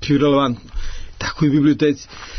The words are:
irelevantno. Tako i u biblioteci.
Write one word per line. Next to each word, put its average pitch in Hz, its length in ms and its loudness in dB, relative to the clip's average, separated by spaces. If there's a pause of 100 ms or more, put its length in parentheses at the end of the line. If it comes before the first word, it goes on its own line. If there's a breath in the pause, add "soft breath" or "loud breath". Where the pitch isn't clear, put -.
irelevantno. 139 600 2 (480 loud breath)
Tako - 260 -4
i 151 40 4
u 139 40 4
biblioteci. 147 560 2 (300 loud breath)